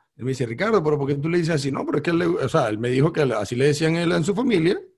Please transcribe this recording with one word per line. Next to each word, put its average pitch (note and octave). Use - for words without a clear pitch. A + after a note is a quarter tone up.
Y A2
me C3
dice, C3
"Ricardo, F3+
¿pero D3+
por C#3+
qué C#3+
tú C#3+
le F3
dices E3
así?". C3+
"No, -
pero C#4+
es -
que E3+
él E3+
le", F3
o C3+
sea, C#3
él G#2+
me A#2+
dijo C3+
que D#3+
así A2+
le B2+
decían D#3+
él E3+
en E3+
su G3
familia, G#3